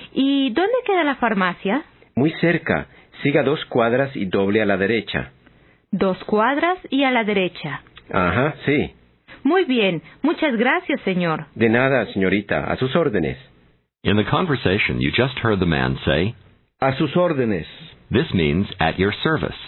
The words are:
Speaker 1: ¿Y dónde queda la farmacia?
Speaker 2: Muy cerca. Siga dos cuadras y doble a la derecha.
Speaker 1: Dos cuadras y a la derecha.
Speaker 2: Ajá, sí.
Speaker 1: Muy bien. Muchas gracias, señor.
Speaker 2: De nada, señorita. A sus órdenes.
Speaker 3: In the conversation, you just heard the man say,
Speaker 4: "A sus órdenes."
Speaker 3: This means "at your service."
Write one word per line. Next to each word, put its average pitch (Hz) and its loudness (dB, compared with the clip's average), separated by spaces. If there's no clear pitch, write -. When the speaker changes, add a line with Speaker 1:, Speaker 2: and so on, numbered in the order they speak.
Speaker 1:
¿Y 269 0
dónde 370 0
queda 359 2
la 277 0
farmacia? 196 -2
Speaker 2:
Muy 143 2
cerca. 110 0
Siga 143 2
dos 139 0
cuadras 127 0
y 101 -4
doble 98 2
a 92 0
la 98 2
derecha. 98 -2
Speaker 1:
Dos 185 0
cuadras 285 0
y 277 0
a 262 2
la 240 2
derecha. 185 -2
Speaker 2:
Ajá, 98 0
sí. 135 0
Speaker 1:
Muy 359 4
bien. 208 0
Muchas 294 0
gracias, 277 0
señor. 170 -2
Speaker 2:
De - 4
nada, 123 2
señorita. 95 0
A 76 -2
sus 131 -2
órdenes. 98 0
Speaker 3:
In 101 2
the 107 2
conversation, 120 0
you 69 0
just 123 -2
heard 107 0
the 92 2
man 67 0
say, 80 0
Speaker 4:
"A 131 0
sus 156 -2
órdenes." 127 0
Speaker 3:
This 113 0
means 85 2
"at 80 0
your 98 0
service." 156 -2